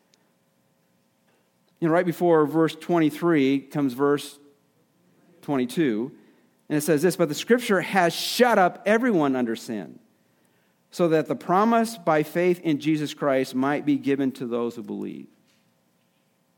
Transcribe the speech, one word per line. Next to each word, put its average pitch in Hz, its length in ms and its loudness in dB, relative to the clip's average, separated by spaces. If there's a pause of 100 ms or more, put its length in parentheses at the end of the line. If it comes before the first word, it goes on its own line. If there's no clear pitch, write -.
(1800)
You 165 80 -2
know, 160 60 2
right 180 120 2
before 165 420 2
verse 156 280 0
twenty-three 151 840 0
comes 135 340 -4
verse 143 460 -2 (1000)
twenty-two, 131 720 -2 (580)
and 151 80 -2
it 143 40 -2
says 151 200 0
this, 175 140 0
"But 165 140 0
the 147 60 -6
scripture 220 460 0
has 170 320 0
shut 233 440 4
up 180 280 2
everyone 202 500 2
under 117 200 -2
sin, 98 440 -10 (920)
so 175 180 0
that 156 180 2
the 147 80 -4
promise 226 600 0
by 156 260 0
faith 175 380 0
in 151 180 0
Jesus 151 340 -2
Christ 131 420 -2
might 139 300 -2
be 147 120 2
given 135 360 -2
to 135 120 -10
those 120 300 -4
who 113 80 -14
believe." 101 440 -10 (1300)